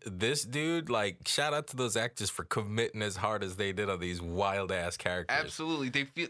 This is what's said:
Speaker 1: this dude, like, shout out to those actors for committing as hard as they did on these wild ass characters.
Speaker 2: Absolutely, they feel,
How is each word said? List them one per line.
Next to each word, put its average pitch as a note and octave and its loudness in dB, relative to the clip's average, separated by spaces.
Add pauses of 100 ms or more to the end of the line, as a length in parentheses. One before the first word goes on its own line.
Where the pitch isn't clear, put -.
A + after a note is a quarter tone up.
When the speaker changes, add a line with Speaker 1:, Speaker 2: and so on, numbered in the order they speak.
Speaker 1:
this A2 0
dude, D#3 0
like, G#2 2
shout D3+ 4
out D3 0
to B2+ -10
those A#2+ 2
actors A2+ 0
for - -4
committing G#2+ 0
as G2+ 0
hard G#2 0
as F#2 -4
they G2 0
did G2 0
on F#2 0
these F2 -2
wild F#2+ 0
ass F2 0
characters. F2+ 0
Speaker 2:
Absolutely, D#3 -2
they C#3 0
feel, E3 -4